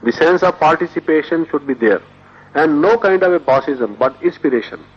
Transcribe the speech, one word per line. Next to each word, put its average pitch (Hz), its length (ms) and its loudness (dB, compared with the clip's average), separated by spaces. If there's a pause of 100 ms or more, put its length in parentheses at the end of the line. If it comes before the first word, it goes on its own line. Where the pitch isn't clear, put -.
The 120 80 -2
sense 170 320 2
of 180 160 0
participation 160 880 0
should 143 160 -6
be 139 80 -4
there. 107 280 0 (540)
And 151 260 0
no 214 160 2
kind 190 260 0
of 180 100 2
a 170 60 0
bossism, 131 580 -2
but 131 260 -2
inspiration. 139 600 -4 (140)